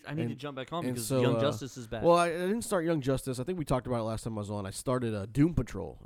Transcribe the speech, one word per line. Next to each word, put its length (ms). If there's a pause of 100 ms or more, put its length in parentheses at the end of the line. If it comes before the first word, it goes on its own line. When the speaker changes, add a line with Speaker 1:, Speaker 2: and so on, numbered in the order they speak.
Speaker 1:
I 60
need 120
to 60
Speaker 2:
And, 60
Speaker 1:
jump 200
back 140
on 140
Speaker 2:
and 100
Speaker 1:
because 120
Speaker 2:
so, 140
Speaker 1:
Young 160
Speaker 2:
uh, 40
Speaker 1:
Justice 360
is 100
back. 160
Speaker 2:
well, 140
I, 100
I 40
didn't 320
start 220
Young 160
Justice. 380
I 40
think 160
we 60
talked 220
about 120
it 40
last 200
time 140
I 40
was 100
on. 140
I 60
started, 420
uh, 120
Doom 280
Patrol, 520